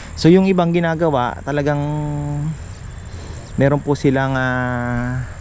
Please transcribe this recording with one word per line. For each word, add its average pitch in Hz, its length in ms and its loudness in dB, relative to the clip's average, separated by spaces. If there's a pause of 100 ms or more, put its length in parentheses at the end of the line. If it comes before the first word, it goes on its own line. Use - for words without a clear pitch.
(120)
So, - 160 4
yung 190 160 8
ibang 175 320 2
ginagawa, 160 640 0
talagang 147 400 0 (1800)
meron 139 240 4
po 143 160 0
silang, 135 400 2
ah, 123 880 -2 (160)